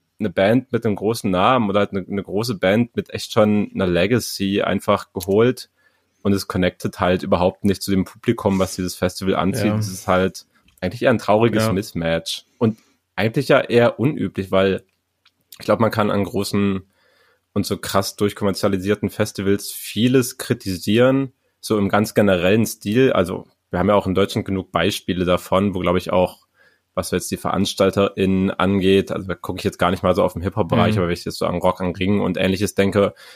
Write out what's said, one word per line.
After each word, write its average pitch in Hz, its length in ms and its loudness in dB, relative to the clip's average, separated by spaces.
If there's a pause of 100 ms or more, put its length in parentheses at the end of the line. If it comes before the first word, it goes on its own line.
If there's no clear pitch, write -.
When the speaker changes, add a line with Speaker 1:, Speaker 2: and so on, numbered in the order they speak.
(180)
Speaker 1:
eine 104 120 -2
Band 107 400 2
mit 117 160 -2
einem 104 80 0
großen 107 340 -2
Namen 104 400 2
oder 98 120 2
halt 101 100 0
eine, 95 180 -6
eine 98 140 -4
große 104 340 -4
Band 104 380 0
mit - 160 -6
echt - 220 -10
schon 107 420 2
einer 95 140 -2
Legacy 98 760 0
einfach 98 500 -2
geholt 104 560 0 (540)
und 101 100 2
es 98 140 -2
connectet - 540 -2
halt 92 240 2
überhaupt 92 400 0
nicht 98 180 0
zu - 80 -6
dem 95 140 2
Publikum, 104 560 -2
was 92 160 -2
dieses 90 180 -6
Festival 92 400 -2
anzieht. 98 320 -2
Speaker 2:
Ja. 107 100 0
Speaker 1:
Das 107 120 -2
ist 92 180 -12
halt 92 400 0 (340)
eigentlich 95 220 -6
eher 131 80 2
ein 107 80 2
trauriges 110 460 2
Speaker 2:
Ja. 110 80 0
Speaker 1:
Mismatch 82 720 -4 (140)
und 110 200 0 (380)
eigentlich 113 320 -2
ja 139 140 6
eher 117 360 2
unüblich, 98 540 -2
weil 95 320 2 (760)
ich - 60 -18
glaub, 107 160 2
man 110 100 2
kann 104 200 0
an 101 120 0
großen 98 600 -2 (720)
und 101 140 -2
so 101 120 -4
krass - 360 -2
durchkommerzialisierten 101 960 -2
Festivals 101 640 -2
vieles 123 640 0
kritisieren, 120 920 0 (280)
so 110 180 -2
im 98 100 2
ganz 104 260 0
generellen 101 520 4
Stil. 120 460 0
Also 92 360 -2 (220)
wir 90 100 -2
haben 95 80 2
ja 104 80 4
auch 98 100 2
in 92 80 0
Deutschland 98 320 0
genug 95 240 -4
Beispiele 90 540 -2
davon, 92 500 0
wo, 92 60 -4
glaub 87 160 2
ich, 87 160 -4
auch, 90 340 0 (480)
was 92 140 -4
so 98 80 -2
jetzt - 140 -4
die 90 80 -6
VeranstalterInnen 95 1120 0
angeht, 95 600 2
also 92 140 -8
da 90 80 -4
gucke 92 240 -8
ich - 60 -10
jetzt 98 140 -4
gar 87 120 2
nicht 95 120 -4
mal 92 120 4
so 98 80 0
auf - 120 0
den 82 80 -8
Hip-Hop-Bereich, 95 520 0
Speaker 2:
Mhm. 104 40 0
Speaker 1:
aber 87 100 0
wenn 87 60 0
ich - 100 -12
jetzt 90 140 -8
so - 80 -2
an 90 100 -2
Rock 90 240 0
am 90 120 -2
Ring 98 280 0
und 92 160 -2
Ähnliches 95 380 0
denke, 98 400 2 (200)